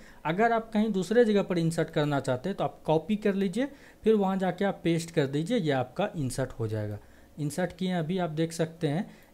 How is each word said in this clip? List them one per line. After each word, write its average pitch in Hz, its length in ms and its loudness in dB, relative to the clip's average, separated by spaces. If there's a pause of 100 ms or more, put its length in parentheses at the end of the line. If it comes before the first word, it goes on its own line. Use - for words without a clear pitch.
(240)
अगर 202 280 2
आप 226 200 -2
कहीं 220 200 2
दूसरे 190 320 4
जगह 202 180 4
पर 175 160 -2
इंसर्ट 165 320 0
करना 147 300 2
चाहते 131 280 -2
हैं 196 100 -4
तो 170 60 0
आप - 200 -4
कॉपी 160 320 0
कर 202 180 0
लीजिए, 196 340 -2 (360)
फिर 220 100 6
वहाँ 190 240 2
जाके 185 260 0
आप 196 200 -2
पेस्ट 165 260 0
कर 143 160 2
दीजिए, 165 320 0
ये 156 140 0
आपका 131 440 -2
इंसर्ट 131 360 -4
हो 113 160 -4
जाएगा। 107 300 -4 (400)
इंसर्ट 165 340 -4
किए 185 200 -4
अभी 175 260 -2
आप 170 140 -2
देख 165 200 -2
सकते 165 360 -4
हैं 156 220 -2 (240)